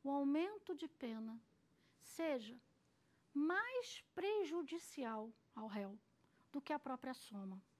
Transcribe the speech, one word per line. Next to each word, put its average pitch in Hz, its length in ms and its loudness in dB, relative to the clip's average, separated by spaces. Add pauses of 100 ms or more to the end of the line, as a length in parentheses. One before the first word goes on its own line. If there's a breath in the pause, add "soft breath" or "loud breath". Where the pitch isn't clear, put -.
o 277 60 0
aumento 302 640 2
de 302 120 -6
pena, 226 520 -6 (600 soft breath)
seja 247 600 -2 (720 soft breath)
mais 415 680 2 (120)
prejudicial 311 1160 0 (240)
ao 220 120 -6
réu 202 300 -2 (540 soft breath)
do 285 80 -2
que 302 140 -2
a 285 60 0
própria 262 340 -4
soma. 196 480 -8 (180)